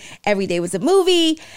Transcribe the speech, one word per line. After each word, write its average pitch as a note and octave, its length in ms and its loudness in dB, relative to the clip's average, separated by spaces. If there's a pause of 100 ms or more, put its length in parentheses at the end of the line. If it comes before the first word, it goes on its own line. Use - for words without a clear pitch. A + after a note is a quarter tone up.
(240)
Every G3 220 0
day F3 140 -2
was F3 140 -6
a F#3+ 40 -2
movie. E4 600 2 (180)